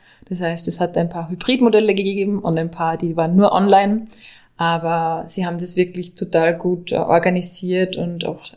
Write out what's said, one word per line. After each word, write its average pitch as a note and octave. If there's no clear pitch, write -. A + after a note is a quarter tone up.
Das F3+
heißt, E3+
es E3+
hat F3
ein E3+
paar E3+
Hybridmodelle G#3+
gegeben G3
und E3+
ein E3
paar, E3
die E3
waren E3
nur G3+
online. G3+
Aber E3
sie F#3
haben E3+
das F3
wirklich F3+
total E3
gut, F3
äh, -
organisiert F3+
und F3
auch F3+